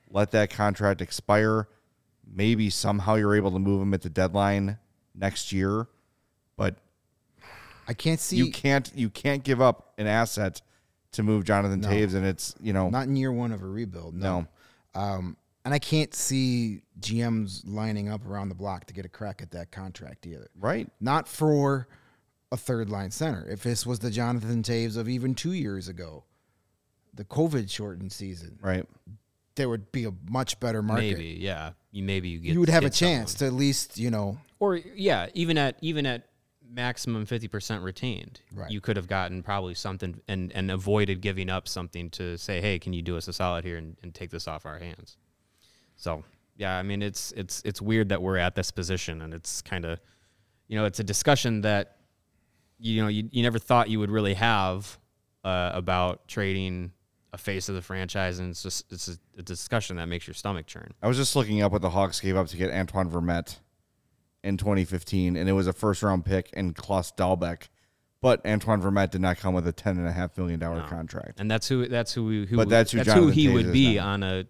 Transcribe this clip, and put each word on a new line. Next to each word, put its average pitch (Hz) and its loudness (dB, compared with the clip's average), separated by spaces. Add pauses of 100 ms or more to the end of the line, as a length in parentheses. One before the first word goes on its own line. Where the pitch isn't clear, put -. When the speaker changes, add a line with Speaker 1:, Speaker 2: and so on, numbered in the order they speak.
(100)
Speaker 1:
Let 101 2
that 107 6
contract 101 2
expire. 107 2 (600)
Maybe 104 2
somehow 104 2
you're 104 4
able 98 4
to 92 0
move 98 4
him 98 2
at 92 0
the 92 -6
deadline 98 2 (360)
next 98 -4
year, 98 2 (720)
but 98 -2 (1120)
Speaker 2:
I 120 -4
can't 160 0
see - -2
Speaker 1:
you 123 4
can't, 139 2
you 120 0
can't 139 -2
give 131 4
up 123 4
an 107 0
asset 107 0 (520)
to 117 -2
move 107 4
Jonathan 101 2
Speaker 2:
No. 101 -2
Speaker 1:
Toews, 101 4
and 95 2
it's, - -4
you 104 -4
know 95 2
Speaker 2:
Not 127 0
in 139 0
year 131 0
one 120 -2
of 98 -8
a 95 -10
rebuild, 92 -8
no. 90 -2 (480)
Speaker 1:
No. 92 -6
Speaker 2:
Um, 95 -4 (280)
and 135 -2
I 147 4
can't 156 0
see 123 0 (180)
G 113 -2
Ms 107 -2
lining 104 -4
up 104 -8
around 98 -6
the 95 -8
block 92 -8
to - -18
get 92 -10
a 92 -14
crack 101 -10
at 87 -16
that 87 -12
contract 90 -14
either. 78 -16 (100)
Speaker 1:
Right. 143 -2 (120)
Speaker 2:
Not 139 0
for 143 2 (640)
a 123 -4
third 113 -2
line 98 -4
center. 131 -4
If 98 -10
this 120 -2
was 120 -2
the 117 -4
Jonathan 117 0
Toews 113 0
of 113 -4
even 127 -2
two 165 -4
years 101 -4
ago, 82 -14 (920)
the 104 -12
covid 143 0
shortened 95 -8
season, 87 -12
Speaker 1:
Right. 92 0 (720)
Speaker 2:
there 135 0
would 113 -6
be 127 -4
a 107 -4 (160)
much 123 -2
better 113 -2
market. 107 0
Speaker 3:
Maybe, 82 -10
yeah. 82 -6 (180)
You, 101 -8
maybe 95 -2
you 85 -6
get, 85 -2
Speaker 2:
You 170 4
would 170 6
have 160 8
a - 4
Speaker 3:
get - 0
someone. 175 4
Speaker 2:
chance 110 -6
to 139 -2
at 127 -2
least, 139 0
you 117 0
know 104 -2 (220)
Speaker 3:
Or, 196 2
yeah, 170 0
even 165 0
at, 135 0
even 151 -2
at 120 -4 (400)
maximum 120 -4
fifty 113 -4
percent 101 -6
retained, 95 -8 (120)
Speaker 2:
Right. 95 -12
Speaker 3:
you 104 -6
could 107 -2
have 90 -6
gotten 92 -2
probably 95 -4
something 92 -8
and, 92 -4
and 95 -2
avoided 95 2
giving 95 -2
up 92 -4
something 87 -8
to 87 -8
say, 92 -4
"Hey, 95 0
can 92 -8
you 85 -4
do 87 -4
us 82 -8
a 87 -10
solid 87 -2
here 87 -8
and, 80 -12
and 87 -14
take 85 -14
this 82 -10
off 78 -10
our 80 -12
hands?" - -18 (800)
So, 80 -8 (320)
yeah, 95 -4
I 92 -4
mean, 101 -4
it's, 104 -6
it's, - -8
it's 104 -8
weird 107 2
that 95 0
we're 92 0
at 90 2
this 92 -2
position, 87 -6
and 80 -10
it's - -10
kinda, 82 -6 (680)
you 110 -4
know, 107 2
it's 98 -2
a 107 -2
discussion 110 2
that, 101 0 (800)
you 113 0
know, 107 2
you, 107 -2
you 120 2
never 117 2
thought 117 4
you 110 0
would 104 0
really 104 2
have, 98 0 (460)
uh, 90 0
about 90 0
trading 92 -4 (400)
a 101 -14
face 95 -6
of 98 -4
the 90 -6
franchise, 92 -4
and 90 -6
it's 85 -10
just, - -8
it's 92 -10
a, 87 -12 (220)
a 92 -14
discussion 92 -4
that 85 -6
makes 85 -6
your - -14
stomach 95 -6
churn. - -16
Speaker 1:
I 101 0
was 123 4
just 135 2
looking 107 4
up 101 6
what 101 2
the 90 2
Hawks 92 2
gave 95 2
up 92 2
to - -12
get 92 0
Antoine 92 0
Vermette 85 -2 (840)
in 98 0
twenty 98 2
fifteen, 90 0
and 87 0
it 95 4
was 95 4
a 92 2
first-round 98 2
pick 95 0
and 90 -2
Klaus 95 0
Dalbec, 87 0 (520)
but 127 4
Antoine 107 2
Vermette 98 2
did 92 -2
not 90 2
come 92 0
with 87 2
a 87 0
ten 95 -2
and 87 0
a 85 0
half 90 -4
million 85 -2
dollar 82 -4
Speaker 3:
No. 76 -8
Speaker 1:
contract. 82 -8
Speaker 3:
And 104 -2
that's 110 0
who, 127 0
that's 120 -2
who, 107 0
who, 98 0
Speaker 1:
But 110 6
that's 113 6
who 117 2
Speaker 3:
that's 107 2
Speaker 1:
Jonathan 175 10
Speaker 3:
who 151 8
he 143 6
Speaker 1:
Toews 127 8
Speaker 3:
would 113 6
Speaker 1:
is 87 2
Speaker 3:
be 127 6
Speaker 1:
now. 98 0
Speaker 3:
on 101 0
a, 95 -2